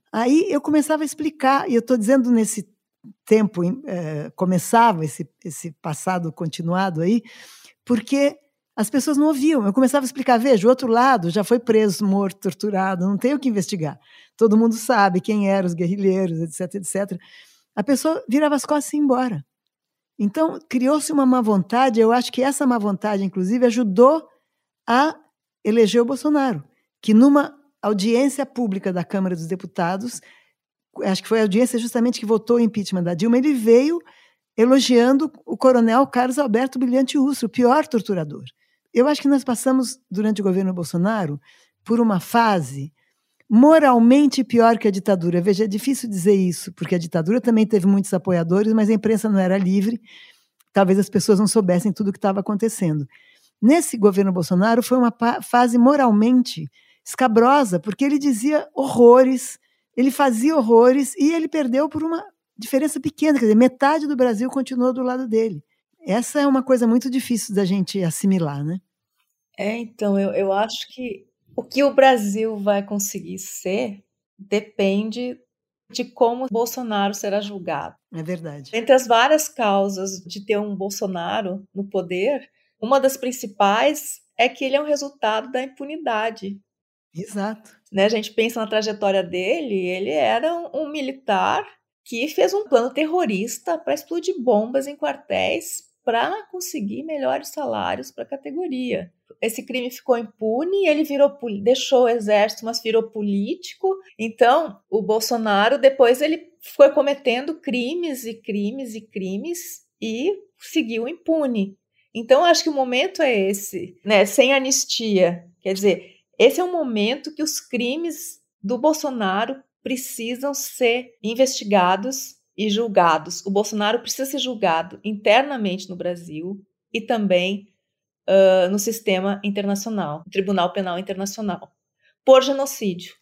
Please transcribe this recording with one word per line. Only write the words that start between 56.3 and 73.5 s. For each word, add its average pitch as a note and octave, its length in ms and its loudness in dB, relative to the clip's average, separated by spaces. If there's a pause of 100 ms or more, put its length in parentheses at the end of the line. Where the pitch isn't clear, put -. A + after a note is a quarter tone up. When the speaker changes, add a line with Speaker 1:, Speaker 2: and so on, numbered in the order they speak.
Speaker 1:
escabrosa, A#3 720 2
porque G#3 280 -4
ele C#4+ 120 2
dizia C4+ 560 0
horrores, B3+ 840 6 (380)
ele B3+ 140 2
fazia C4+ 440 2
horrores B3 640 4
e D4+ 160 2
ele D#4+ 160 -2
perdeu C#4+ 400 0
por D4 140 -6
uma E4 200 -4 (340)
diferença C4+ 440 -2
pequena, D4+ 360 0
quer A#3+ 80 0
dizer, G#3+ 100 4
metade C#4 520 2
do C#4+ 80 -4
Brasil B3 340 0
continuou B3+ 440 -2
do B3+ 80 -6
lado B3+ 260 -4
dele. A3 340 -2 (380)
Essa B3 400 -4
é C#4+ 80 2
uma C4+ 160 2
coisa B3+ 240 2
muito A#3+ 220 2
difícil A#3+ 440 -4
da G3 120 0
gente F#3+ 360 -2
assimilar, E3 600 -2
né? E3 160 -6 (800)
Speaker 2:
É, G#3 200 -6
então, G#3+ 400 -4
eu, G3 140 0
eu F#3+ 220 -2
acho A3 360 -4
que B3 360 -12 (300)
o A#3+ 80 -6
que C4+ 200 0
o C#4 100 2
Brasil A3 640 4
vai G3+ 280 0
conseguir G3 540 -8
ser G3+ 640 -8 (340)